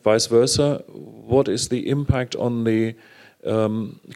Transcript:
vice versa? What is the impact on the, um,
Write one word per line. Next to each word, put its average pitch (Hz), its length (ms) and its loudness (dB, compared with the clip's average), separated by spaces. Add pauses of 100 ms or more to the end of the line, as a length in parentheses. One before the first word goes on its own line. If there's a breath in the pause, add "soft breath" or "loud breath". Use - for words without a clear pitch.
vice 110 240 4
versa? 131 600 2
What 110 640 -2
is 117 200 -2
the 123 200 -4
impact 135 480 -2
on 120 280 -2
the, 113 300 0 (480 soft breath)
um, 110 580 -2 (160)